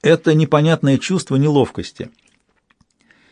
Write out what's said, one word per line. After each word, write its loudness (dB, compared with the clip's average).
это 2
непонятное 2
чувство -4
неловкости? -2